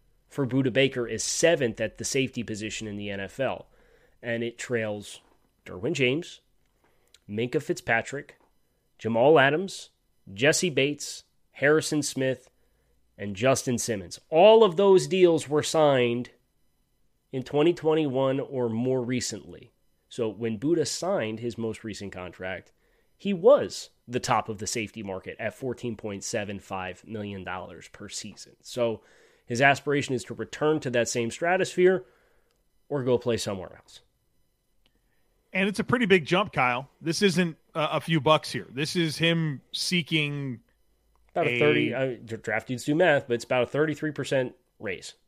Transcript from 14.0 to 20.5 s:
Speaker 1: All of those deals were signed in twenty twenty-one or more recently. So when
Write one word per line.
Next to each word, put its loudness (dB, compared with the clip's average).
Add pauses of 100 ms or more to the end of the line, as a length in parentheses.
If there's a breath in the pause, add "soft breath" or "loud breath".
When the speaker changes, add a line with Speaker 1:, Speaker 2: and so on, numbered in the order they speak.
Speaker 1:
All 8
of 4
those 6
deals 4
were 2
signed 2 (1000)
in -6
twenty 2
twenty-one 0
or -4
more 0
recently. -6 (380)
So -4
when -4